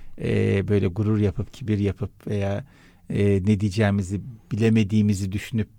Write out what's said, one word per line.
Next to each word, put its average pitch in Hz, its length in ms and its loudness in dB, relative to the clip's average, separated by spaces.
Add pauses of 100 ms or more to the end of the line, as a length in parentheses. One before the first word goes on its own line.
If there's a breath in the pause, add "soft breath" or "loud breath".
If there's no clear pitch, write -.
(200 soft breath)
e, 104 480 0
böyle 101 180 2
gurur 104 320 0
yapıp, 101 360 -2
kibir 104 240 -2
yapıp 101 480 -4
veya, 101 380 -4 (460 soft breath)
e, 101 360 2
ne 107 140 2
diyeceğimizi 101 600 0 (320)
bilemediğimizi 104 800 2
düşünüp 107 360 -4 (100)